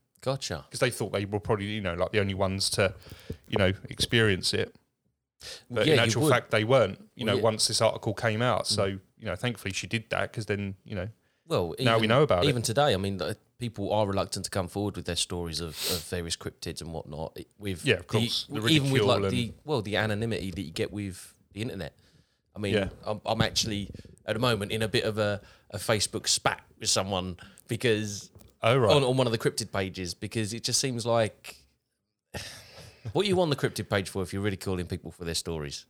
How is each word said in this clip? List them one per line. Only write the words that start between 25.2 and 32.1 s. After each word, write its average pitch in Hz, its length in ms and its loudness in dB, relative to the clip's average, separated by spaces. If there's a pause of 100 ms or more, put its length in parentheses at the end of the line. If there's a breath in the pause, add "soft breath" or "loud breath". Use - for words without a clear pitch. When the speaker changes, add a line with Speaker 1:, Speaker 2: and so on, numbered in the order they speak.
Speaker 1:
a 104 60 -8
Facebook 107 500 -2
spat - 360 0 (160)
with 107 100 -2
someone 92 480 0 (300 loud breath)
because 107 640 -2 (320)
Speaker 2:
Oh, 113 160 6
right. 143 180 6
Speaker 1:
on, 143 80 6
on 127 140 2
one 127 100 4
of 117 60 2
the 117 60 0
cryptid 117 320 0
pages, 95 420 -4
because 107 400 -6
it 117 100 -8
just 123 160 0
seems 123 260 -2
like, 117 520 0 (760)